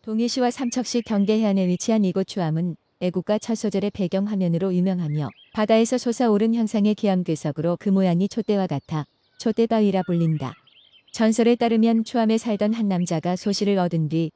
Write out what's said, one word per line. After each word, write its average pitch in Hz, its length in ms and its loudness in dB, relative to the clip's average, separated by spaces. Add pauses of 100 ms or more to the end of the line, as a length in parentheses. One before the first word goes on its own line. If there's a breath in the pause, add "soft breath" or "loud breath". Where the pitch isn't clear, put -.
동해시와 240 460 0
삼척시 240 500 -2
경계 214 380 2
해안에 196 280 2
위치한 208 380 0
이곳 185 220 -2
초암은 165 480 -2 (240)
애국가 180 400 -2
첫 226 160 -4
소절의 214 340 -2
배경 196 380 -2
화면으로 185 480 0
유명하며 170 540 -2 (240)
바다에서 226 440 2
솟아오른 226 560 0
형상의 214 400 2
기암괴석으로 175 840 -2
그 208 100 -4
모양이 190 380 2
촛대와 202 400 -2
같아 147 400 -6 (320)
촛대바위라 214 640 2
불린다. 160 500 0 (580)
전설에 226 440 2
따르면 226 480 2
초암에 226 340 0
살던 214 360 -2
한 226 140 -2
남자가 175 480 0
소실을 196 440 0
얻은 165 300 0
뒤 160 260 0